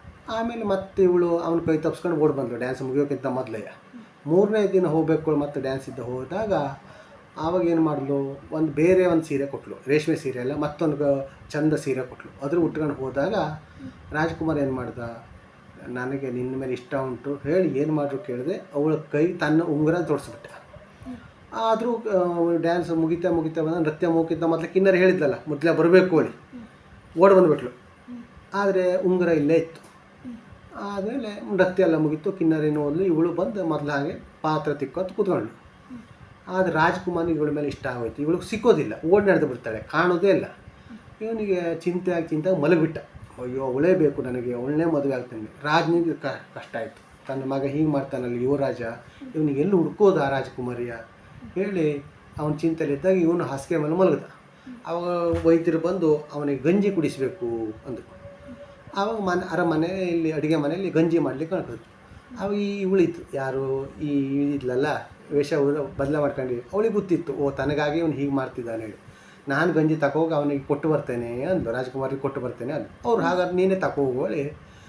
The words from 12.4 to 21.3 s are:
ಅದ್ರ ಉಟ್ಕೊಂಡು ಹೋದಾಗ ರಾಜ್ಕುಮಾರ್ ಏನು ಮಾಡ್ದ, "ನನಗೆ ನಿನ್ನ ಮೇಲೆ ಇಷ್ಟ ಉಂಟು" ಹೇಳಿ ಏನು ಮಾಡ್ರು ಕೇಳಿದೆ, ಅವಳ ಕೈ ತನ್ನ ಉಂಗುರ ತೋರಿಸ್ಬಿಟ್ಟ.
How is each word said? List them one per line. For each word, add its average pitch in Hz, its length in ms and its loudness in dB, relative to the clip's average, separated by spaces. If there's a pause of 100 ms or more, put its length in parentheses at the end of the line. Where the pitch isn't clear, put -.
ಅದ್ರ 170 120 0
ಉಟ್ಕೊಂಡು 151 360 0
ಹೋದಾಗ 135 400 -2 (800)
ರಾಜ್ಕುಮಾರ್ 156 440 -2
ಏನು 131 140 0
ಮಾಡ್ದ, 120 260 -8 (880)
"ನನಗೆ 131 420 -6
ನಿನ್ನ 127 260 -4
ಮೇಲೆ 131 160 -4
ಇಷ್ಟ 123 220 -6
ಉಂಟು" 131 400 -4
ಹೇಳಿ 143 440 2
ಏನು 156 140 2
ಮಾಡ್ರು 139 260 0
ಕೇಳಿದೆ, 127 360 -4 (200)
ಅವಳ 151 200 2
ಕೈ 151 380 0
ತನ್ನ 156 300 2
ಉಂಗುರ 156 320 2
ತೋರಿಸ್ಬಿಟ್ಟ. 147 520 -4 (1040)